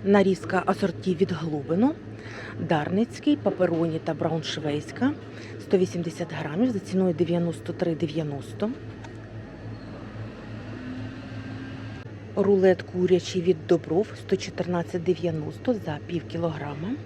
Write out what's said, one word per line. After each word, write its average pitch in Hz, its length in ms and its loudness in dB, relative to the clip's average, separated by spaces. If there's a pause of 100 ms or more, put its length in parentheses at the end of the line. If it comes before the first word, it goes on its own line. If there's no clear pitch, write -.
Нарізка 190 600 6
асорті 185 500 2
від 185 160 2
Глобино, 160 640 2 (640)
Дарницький, 175 760 2
папероні 165 680 2
та 165 100 0
брауншвейська, 151 1000 -2 (500)
сто - 160 2
вісімдесят 170 560 0
грамів 156 380 0
за 202 80 -2
ціною 185 340 2
дев'яносто 170 600 0
три 170 220 0
дев'яносто. 151 720 -4 (3750)
Рулет 190 460 8
курячий 180 600 2
від 170 260 2
Добров, 170 400 4 (100)
сто - 200 0
чотирнадцять 175 640 -2
дев'яносто 165 720 0
за 165 240 -2 (100)
пів 170 200 -4
кілограма. 151 600 -2 (160)